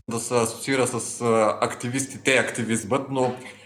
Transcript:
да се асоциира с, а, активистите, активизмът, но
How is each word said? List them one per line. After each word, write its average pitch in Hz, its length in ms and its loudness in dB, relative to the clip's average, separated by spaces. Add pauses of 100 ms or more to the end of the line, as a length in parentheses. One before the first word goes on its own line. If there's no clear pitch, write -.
(100)
да 113 100 -2
се 123 140 -4
асоциира 123 520 2
с, - 340 -6
а, 113 400 4
активистите, 123 800 0
активизмът, 113 720 0
но 127 260 0 (300)